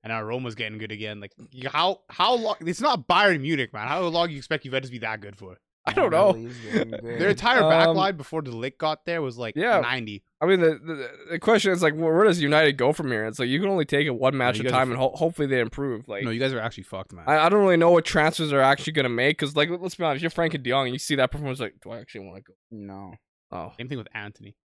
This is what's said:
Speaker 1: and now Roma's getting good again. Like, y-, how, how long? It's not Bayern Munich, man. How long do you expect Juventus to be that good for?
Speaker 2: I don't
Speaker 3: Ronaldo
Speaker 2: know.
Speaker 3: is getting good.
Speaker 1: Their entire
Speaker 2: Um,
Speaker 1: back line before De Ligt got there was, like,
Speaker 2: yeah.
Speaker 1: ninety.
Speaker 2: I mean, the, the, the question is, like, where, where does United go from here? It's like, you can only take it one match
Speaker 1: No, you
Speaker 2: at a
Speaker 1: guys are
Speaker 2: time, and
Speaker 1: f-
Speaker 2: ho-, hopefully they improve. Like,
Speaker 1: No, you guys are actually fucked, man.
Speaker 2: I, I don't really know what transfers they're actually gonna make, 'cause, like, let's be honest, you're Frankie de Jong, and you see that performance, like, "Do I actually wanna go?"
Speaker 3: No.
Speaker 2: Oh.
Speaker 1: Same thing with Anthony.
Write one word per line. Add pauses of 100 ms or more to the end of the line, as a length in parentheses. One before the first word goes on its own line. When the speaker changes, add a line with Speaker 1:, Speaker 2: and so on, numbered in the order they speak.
Speaker 1:
and
now
Roma's
getting
good
again.
Like, (200)
y-,
how,
how
long?
It's
not
Bayern
Munich,
man.
How
long
do
you
expect
Juventus
to
be
that
good
for? (280)
Speaker 2:
I
don't
Speaker 3:
Ronaldo
Speaker 2:
know.
Speaker 3:
is
getting
good.
Speaker 1:
Their
entire
Speaker 2:
Um,
Speaker 1:
back
line
before
De
Ligt
got
there
was,
like,
Speaker 2:
yeah.
Speaker 1:
ninety. (160)
Speaker 2:
I
mean,
the,
the, (220)
the
question
is,
like,
where,
where
does
United
go
from
here?
It's
like,
you
can
only
take
it
one
match
Speaker 1:
No,
you
Speaker 2:
at
a
Speaker 1:
guys
are
Speaker 2:
time,
and
Speaker 1:
f-
Speaker 2:
ho-,
hopefully
they
improve.
Like,
Speaker 1:
No,
you
guys
are
actually
fucked,
man.
Speaker 2:
I,
I
don't
really
know
what
transfers
they're
actually
gonna
make,
'cause,
like,
let's
be
honest,
you're
Frankie
de
Jong,
and
you
see
that
performance,
like,
"Do
I
actually
wanna
go?" (180)
Speaker 3:
No. (380)
Speaker 2:
Oh.
Speaker 1:
Same
thing
with
Anthony. (120)